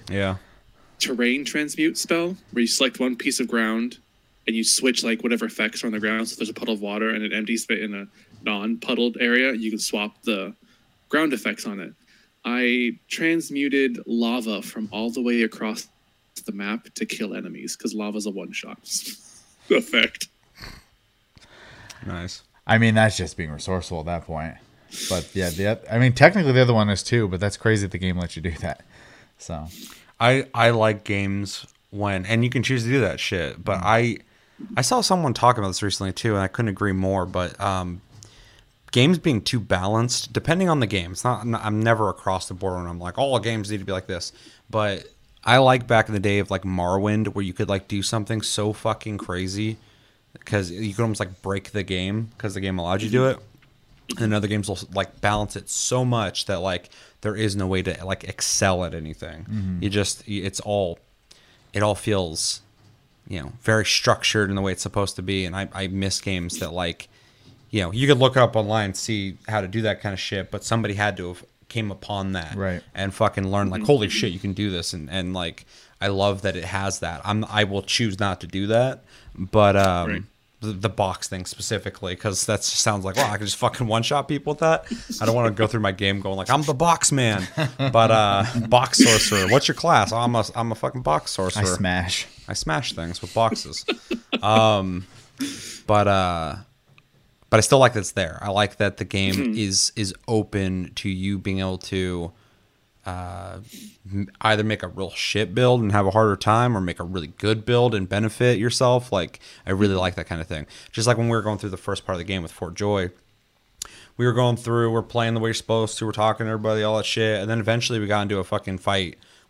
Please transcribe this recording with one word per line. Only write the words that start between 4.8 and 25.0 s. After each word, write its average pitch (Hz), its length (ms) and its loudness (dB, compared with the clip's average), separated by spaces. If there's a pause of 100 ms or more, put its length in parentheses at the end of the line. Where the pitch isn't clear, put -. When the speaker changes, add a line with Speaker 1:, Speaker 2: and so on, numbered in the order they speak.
Speaker 2:
like, 113 180 -2
whatever 117 240 -2
effects 107 380 -4
are 127 40 -6
on 110 60 -2
the 107 60 -4
ground. 110 280 -2
So - 60 -8
if - 60 -14
there's 110 100 -4
a 110 40 -10
puddle 117 200 -6
of 101 80 -4
water 104 300 -4
and 107 120 -4
an 104 100 -6
empty 110 240 -2
space 113 260 -4
in 104 100 -8
a 98 140 -12 (360)
non-puddled 117 760 -2
area, 123 340 2
you 113 160 -4
can 107 100 -4
swap 104 440 -6
the 98 320 -4 (540)
ground 156 240 2
effects - 340 -6
on 101 120 -6
it. - 140 -12 (520)
I 120 520 0 (120)
transmuted 139 1000 0
lava 117 560 -2
from 107 280 -8
all 110 200 -4
the 123 100 -6
way 120 220 2
across 110 440 -4 (580)
the 220 80 -8
map 202 320 -8 (100)
to 214 100 -6
kill - 300 -6
enemies, - 400 -10
'cause - 180 -6
lava's 104 320 -6
a 104 60 -4
one-shot - 480 -12
<laughs> - 880 -10
effect. - 580 -2 (1800)
Speaker 1:
Nice. 92 360 -10 (240)
Speaker 3:
I 113 120 4
mean, 113 180 6
that's 110 220 6
just 87 200 -6
being 80 140 -6
resourceful 87 480 -4
at 76 80 -8
that 85 180 -6
point. 80 300 -8 (540)